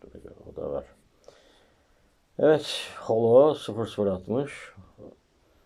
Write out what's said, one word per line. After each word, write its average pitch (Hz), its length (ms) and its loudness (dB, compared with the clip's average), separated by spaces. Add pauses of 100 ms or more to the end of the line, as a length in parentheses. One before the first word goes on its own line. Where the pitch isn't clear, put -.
duruyor. - 320 -20 (180)
O - 40 -18
da 73 140 -6
var. 69 160 -8 (1500)
Evet, - 600 0
Holo 120 560 4
sıfır 110 320 -8
sıfır 104 200 -2
altmış. 104 680 -6 (920)